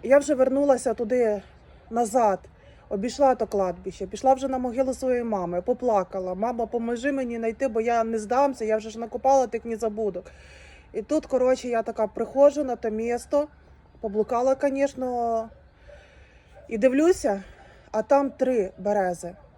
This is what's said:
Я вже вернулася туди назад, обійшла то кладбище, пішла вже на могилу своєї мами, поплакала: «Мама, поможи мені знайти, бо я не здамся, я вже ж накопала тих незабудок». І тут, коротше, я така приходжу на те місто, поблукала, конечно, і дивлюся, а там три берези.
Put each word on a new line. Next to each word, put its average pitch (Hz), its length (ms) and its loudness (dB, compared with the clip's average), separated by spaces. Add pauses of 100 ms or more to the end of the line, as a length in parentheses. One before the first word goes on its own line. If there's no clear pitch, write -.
Я 269 160 6
вже 285 160 2
вернулася 262 600 2
туди 220 480 0 (480)
назад, 226 480 2 (500)
обійшла 247 460 2
то 233 120 -2
кладбище, 190 600 -4
пішла 262 280 2
вже 262 140 -2
на 262 100 -4
могилу 254 360 -2
своєї 247 300 -2
мами, 180 380 -4
поплакала: 196 720 -2
«Мама, 226 320 -4
поможи 240 460 -4
мені 247 240 -6
знайти, 226 320 -4
бо 220 120 -2
я 233 240 0
не 226 140 -4
здамся, 247 460 0
я 214 120 0
вже 220 140 -6
ж 220 80 -14
накопала 247 480 2
тих 220 180 -8
незабудок». 214 600 -4 (680)
І 220 100 -6
тут, 302 240 -2
коротше, 254 420 0
я 226 140 -2
така 220 240 -4
приходжу 277 580 4
на 247 120 -4
те 226 140 -4
місто, 240 580 -2 (520)
поблукала, 233 540 0
конечно, 254 960 -2 (1200)
і 226 100 -6
дивлюся, 262 640 2 (480)
а 214 120 -2
там 277 280 4
три 247 480 -2
берези. 185 560 -2 (240)